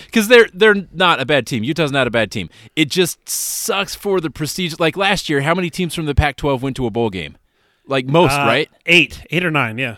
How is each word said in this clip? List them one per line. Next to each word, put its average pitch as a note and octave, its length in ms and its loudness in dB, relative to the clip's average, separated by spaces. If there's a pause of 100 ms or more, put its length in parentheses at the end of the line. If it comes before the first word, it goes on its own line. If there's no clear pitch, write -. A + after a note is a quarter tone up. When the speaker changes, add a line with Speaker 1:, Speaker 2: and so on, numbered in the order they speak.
(120)
Speaker 1:
'cause G#3+ 160 0
they're, A#3 260 6
they're G#3 220 4 (160)
not E3 300 2
a C3 40 -4
bad C3+ 220 2
team. A2+ 160 -4
Utah's D3+ 280 -2
not C3+ 140 2
a A#2 60 -2
bad A2 180 0
team. F2+ 200 -8 (260)
It - 140 0
just - 400 -2
sucks - 640 -6
for G3 240 -2
the D#3+ 100 -2
prestige. D#3 480 -6
Like, E3 200 0
last G3 320 0
year, C#3+ 120 0
how D#3+ 140 0
many F3+ 140 -2
teams F3 260 -4
from E3 100 -6
the C#3+ 100 -4
Pac-twelve C#3+ 460 0
went C3+ 160 -4
to C3 80 -2
a A2+ 40 -2
bowl A2+ 200 0
game? E2+ 280 -8 (500)
Like, C3+ 200 -2
most, D3 260 4
Speaker 2:
Uh, C#3+ 120 0
Speaker 1:
right? C3+ 240 2 (180)
Speaker 2:
eight. E3 420 2
Eight F3+ 160 -2
or E3 60 -2
nine, A#2+ 260 0
yeah. B2 200 -6